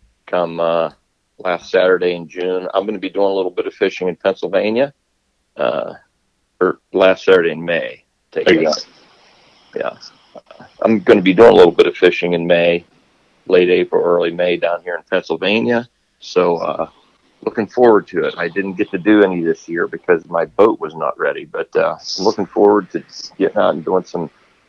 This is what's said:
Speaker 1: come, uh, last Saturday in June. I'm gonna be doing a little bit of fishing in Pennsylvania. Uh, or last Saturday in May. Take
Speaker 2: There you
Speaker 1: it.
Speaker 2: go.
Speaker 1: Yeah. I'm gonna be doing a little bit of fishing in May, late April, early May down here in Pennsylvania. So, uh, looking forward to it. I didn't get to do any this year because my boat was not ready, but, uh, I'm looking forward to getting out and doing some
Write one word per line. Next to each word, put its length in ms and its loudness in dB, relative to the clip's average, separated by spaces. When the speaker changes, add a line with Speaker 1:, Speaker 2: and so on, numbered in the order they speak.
Speaker 1:
come, 340 -4
uh, 340 -2
last 340 -8
Saturday 440 2
in 120 -12
June. 460 -6
I'm 140 -2
gonna 120 -6
be 120 -8
doing 200 -2
a 40 -4
little 160 -4
bit 160 -6
of 80 -10
fishing 340 -4
in 80 -6
Pennsylvania. 800 -2
Uh, 340 -4
or 220 -2
last 320 2
Saturday 240 4
in 120 -8
May. 400 -6
Take 160 -4
Speaker 2:
There 80 4
you 160 0
Speaker 1:
it. 160 -8
Speaker 2:
go. 60 -8
Speaker 1:
Yeah. 180 -8
I'm 200 2
gonna 200 4
be 140 0
doing 160 10
a 40 6
little 160 8
bit 160 2
of 80 -2
fishing 380 0
in 140 -2
May, 360 0
late 220 4
April, 340 0
early 280 0
May 260 -2
down 260 -4
here 120 -8
in 80 -10
Pennsylvania. 840 -2
So, 380 0
uh, 320 -6
looking 220 -4
forward 400 4
to 180 -4
it. 140 -6
I 80 -6
didn't 280 -6
get 180 -4
to 60 -6
do 260 4
any 160 0
this 280 -4
year 200 -4
because 380 -4
my 180 -4
boat 340 0
was 160 -10
not 240 -6
ready, 260 -4
but, 300 -10
uh, 220 -2
I'm 80 -6
looking 220 -2
forward 460 2
to 100 -8
getting 200 -2
out 180 0
and 100 -8
doing 200 -2
some 260 -10